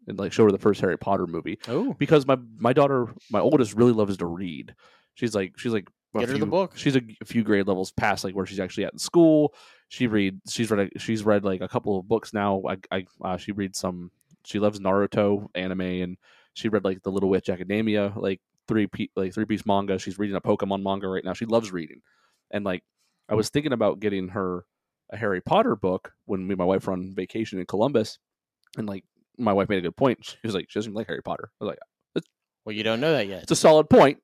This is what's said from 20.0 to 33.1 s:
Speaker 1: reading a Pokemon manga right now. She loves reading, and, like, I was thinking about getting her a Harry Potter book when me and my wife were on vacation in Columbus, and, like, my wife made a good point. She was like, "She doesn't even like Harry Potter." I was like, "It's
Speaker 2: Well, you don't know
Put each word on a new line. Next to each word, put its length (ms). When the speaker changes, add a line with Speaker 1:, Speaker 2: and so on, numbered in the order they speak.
Speaker 1:
reading 200
a 40
Pokemon 400
manga 260
right 160
now. 100
She 120
loves 260
reading, 300
and, 160
like, 160
I 60
was 140
thinking 240
about 260
getting 300
her 360
a 60
Harry 240
Potter 340
book 380
when 220
me 60
and 60
my 60
wife 200
were 80
on 220
vacation 440
in 60
Columbus, 520
and, 100
like, 160
my 160
wife 160
made 100
a 20
good 160
point. 260
She 200
was 120
like, 140
"She 100
doesn't 120
even 60
like 100
Harry 160
Potter." 260
I 40
was 80
like, 80
"It's 120
Speaker 2:
Well, 100
you 80
don't 160
know 140